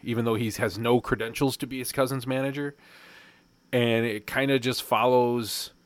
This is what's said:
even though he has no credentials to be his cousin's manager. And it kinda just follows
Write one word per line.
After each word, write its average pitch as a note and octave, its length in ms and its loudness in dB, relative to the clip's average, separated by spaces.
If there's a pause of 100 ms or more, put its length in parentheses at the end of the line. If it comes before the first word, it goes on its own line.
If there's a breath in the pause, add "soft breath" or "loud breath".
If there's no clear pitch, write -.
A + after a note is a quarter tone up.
even A#2 220 -2
though A2+ 100 2
he A2+ 160 -2
has G2+ 260 -2
no A#2 240 4
credentials A#2 560 -2
to C3+ 100 -8
be C3 120 -10
his B2 120 -8
cousin's B2+ 340 -2
manager. C#3 500 -4 (1000 loud breath)
And A#2 320 2
it G#2+ 220 -4
kinda C3+ 320 2
just B2 240 -2
follows A#2+ 880 2 (140)